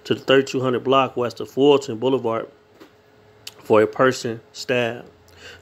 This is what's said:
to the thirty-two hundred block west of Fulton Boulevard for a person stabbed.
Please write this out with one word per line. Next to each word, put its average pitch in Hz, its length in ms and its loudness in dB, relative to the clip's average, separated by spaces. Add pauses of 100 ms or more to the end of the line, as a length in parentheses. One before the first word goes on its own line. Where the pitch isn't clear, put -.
to 117 120 -2
the - 60 -10
thirty-two 135 400 2
hundred 127 220 -2
block 131 320 0
west 120 240 -6
of 110 100 -10
Fulton 135 480 2
Boulevard 120 500 -2 (1120)
for 107 220 2
a 107 60 2
person 120 540 -2 (100)
stabbed. 120 560 -6 (540)